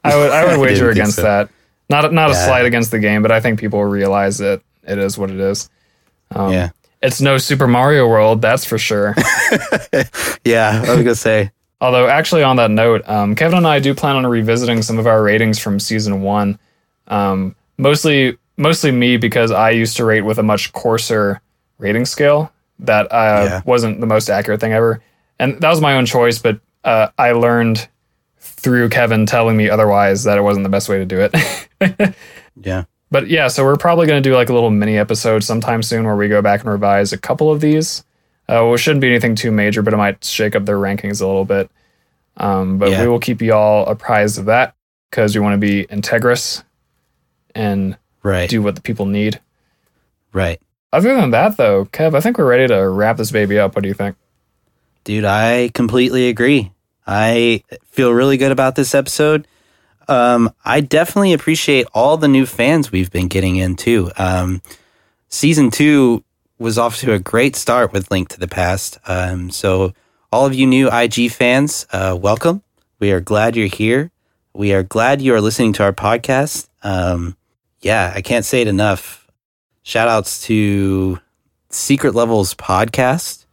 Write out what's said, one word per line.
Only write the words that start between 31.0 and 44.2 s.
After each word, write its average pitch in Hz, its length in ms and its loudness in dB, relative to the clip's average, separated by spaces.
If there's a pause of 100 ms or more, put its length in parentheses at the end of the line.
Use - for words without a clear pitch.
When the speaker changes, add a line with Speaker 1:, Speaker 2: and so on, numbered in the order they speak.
Speaker 1:
do 92 140 -4 (120)
it. - 20 -6 (460)
<laughs> 196 340 0 (480)
Speaker 2:
Yeah. 92 220 -6 (260)
Speaker 1:
But 135 180 -2
yeah, 151 200 0
so 135 160 0
we're 143 120 4
probably 170 300 2
gonna 147 140 2
do, 135 140 2
like, 123 160 2
a - 40 2
little 117 160 2
mini 104 280 2
episode 107 440 0
sometime 113 400 -2
soon 113 220 -4
where 107 120 -2
we 104 120 0
go 104 140 2
back 101 180 0
and 110 100 -8
revise 101 420 0
a - 60 -8
couple 151 320 0
of 151 100 0
these. 156 440 -2 (440)
Uh, 117 180 2
well, 120 80 2
it 117 40 0
shouldn't 147 220 0
be 131 80 2
anything 120 280 0
too 113 160 -4
major, 104 280 0
but 107 140 0
it - 20 0
might 101 280 -2
shake 107 320 -4
up 101 100 -2
their 104 100 -2
rankings 98 460 -4
a 95 40 -2
little 95 180 -2
bit. 98 260 -2 (640)
Um, 95 420 -2
but 98 120 2
Speaker 2:
Yeah. 95 120 0
Speaker 1:
we 120 60 2
will 120 120 0
keep 117 200 -6
you 110 140 2
all 107 320 4
apprised 104 520 -2